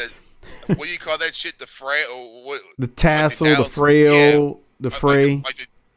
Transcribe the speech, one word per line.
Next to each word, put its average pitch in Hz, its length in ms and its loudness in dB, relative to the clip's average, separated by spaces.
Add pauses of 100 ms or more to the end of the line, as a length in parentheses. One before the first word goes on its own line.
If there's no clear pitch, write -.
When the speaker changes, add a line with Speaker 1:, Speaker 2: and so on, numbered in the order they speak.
(680)
Speaker 1:
the, 196 80 0
what 147 120 -6
do 175 40 -10
you 170 80 -10
call 156 200 -4
that 160 160 -4
shit? - 240 -12
The 127 80 -16
frail, 127 760 -8
what? 135 180 -10 (180)
Speaker 2:
The 127 80 -6
Speaker 1:
like 127 80 -14
the - 60 -6
Speaker 2:
tassel, 156 460 2
the 151 60 4
Speaker 1:
Dallas, 135 220 0
Speaker 2:
frail, 147 380 4
Speaker 1:
yeah. 147 400 4 (260)
Speaker 2:
the 127 100 -6
Speaker 1:
Like, - 20 -10
like - 20 -
the, 139 60 -10
Speaker 2:
fray. 143 360 2 (100)
Speaker 1:
like 131 120 -8
the, 131 80 -14 (320)